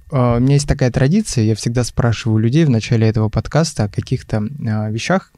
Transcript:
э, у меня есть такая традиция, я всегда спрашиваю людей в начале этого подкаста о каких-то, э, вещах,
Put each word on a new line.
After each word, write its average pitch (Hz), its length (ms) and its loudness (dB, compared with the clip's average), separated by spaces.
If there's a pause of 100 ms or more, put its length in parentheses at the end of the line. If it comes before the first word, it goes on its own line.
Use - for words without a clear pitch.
(120)
э, 123 240 2
у 120 40 0
меня 135 140 4
есть 143 140 0
такая 131 220 0
традиция, 135 540 0
я 110 100 2
всегда 120 300 -2
спрашиваю 113 540 0
людей 120 280 2
в 143 40 2
начале 110 380 2
этого 110 220 0
подкаста - 540 -2
о 104 40 -4
каких-то, - 540 -6
э, 107 500 -4
вещах, 170 460 -4